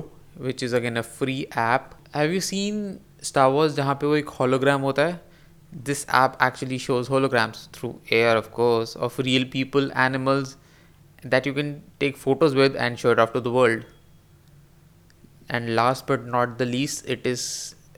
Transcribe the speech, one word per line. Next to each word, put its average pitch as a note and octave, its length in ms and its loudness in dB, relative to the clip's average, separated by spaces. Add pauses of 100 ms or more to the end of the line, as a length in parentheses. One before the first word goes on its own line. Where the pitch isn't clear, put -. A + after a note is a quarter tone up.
(360)
which B2+ 260 -8
is B2 120 -4
again A#2 240 0
a A2+ 60 -2
free C3 480 -4
app। A#2 440 0 (200)
Have D3+ 160 0
you F#3 100 -2
seen G3+ 580 -6 (280)
Star C3+ 240 4
Wars D3 240 2
जहाँ C#3 260 0
पे D3 60 -2
वो D3+ 80 2
एक D3+ 120 -2 (120)
hologram C3+ 420 2
होता C3+ 240 0
है? F3 140 -4 (680)
This C#3 240 -4
app B2+ 300 2
actually B2+ 380 -2
shows B2 320 -2
holograms B2+ 640 0
through A#2+ 280 -10 (120)
A A2+ 140 6
R, A2+ 120 6
of G#2+ 140 -2
course, A#2 440 0
of - 220 -4
real B2+ 280 0 (100)
people, C3+ 400 0
animals, C3 600 0 (680)
that C3 240 0
you C#3 60 -4
can D3 180 -2 (280)
take C#3+ 160 0
photos C3+ 380 2
with C3+ 220 4
and A#2+ 240 -2
show B2+ 100 4
it A2+ 80 6
off A2+ 160 4
to C3 60 0
the A#2+ 100 -2
world. A#2 340 4 (1700)
And A#2 260 -4
last B2 300 2
but B2 220 -2
not A#2+ 320 -2
the B2+ 80 0
least, B2+ 420 -4
it A#2+ 160 -4
is - 500 -4 (220)